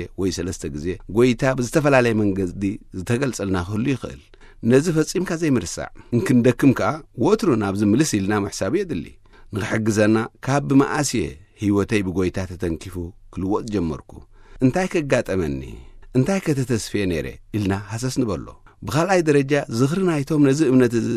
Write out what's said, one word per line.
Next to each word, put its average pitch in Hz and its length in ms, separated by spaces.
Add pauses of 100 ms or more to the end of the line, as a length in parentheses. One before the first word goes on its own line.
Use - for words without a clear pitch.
(160)
ወይ 92 160
ሰለስተ 87 380
ግዜ 73 180 (220)
ጐይታ 120 340 (100)
ብዝተፈላለየ 123 640
መንገዲ 95 480 (300)
ዝተገልጸልና 101 680
ክህሉ 107 260
ይኽእል። 76 340 (420)
ነዚ 131 280
ፈጺምካ 160 440
ዘይምርሳዕ 123 540 (220)
እንክንደክም 120 640
ከኣ 104 180 (260)
ወትሩ 190 380
ናብ 101 200
ዝምልስ 107 360
ኢልና 98 280
ምሕሳብ 101 360
የድሊ። 165 300 (460)
ንኽሕግዘና 110 680 (200)
ካብ 143 280
ብመኣስየ 139 600 (300)
ህይወተይ 101 480
ብጐይታ 92 420
ተተንኪፉ 90 500 (340)
ክልወጥ 95 380
ጀመርኩ፣ 85 440 (420)
እንታይ 180 360
ከጋጠመኒ፣ 95 720 (540)
እንታይ 190 240
ከተተስፍየ 127 680
ነይረ 78 220 (240)
ኢልና 101 220 (100)
ሃሰስ 113 340
ንበሎ። 95 300 (360)
ብኻልኣይ 170 380
ደረጃ 143 320 (160)
ዝኽሪ 139 340
ናይቶም 156 400
ነዚ 135 200
እምነት 127 300
እዚ 113 240